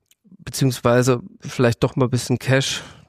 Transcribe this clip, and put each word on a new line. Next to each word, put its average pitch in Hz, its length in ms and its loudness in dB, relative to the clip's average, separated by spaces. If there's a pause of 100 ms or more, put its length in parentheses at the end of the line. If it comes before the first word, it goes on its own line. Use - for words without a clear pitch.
(380)
beziehungsweise 123 840 0 (200)
vielleicht 120 420 0
doch 120 120 0
mal 131 120 0
ein 120 40 -2
bisschen 123 280 -2
Cash - 440 -2 (260)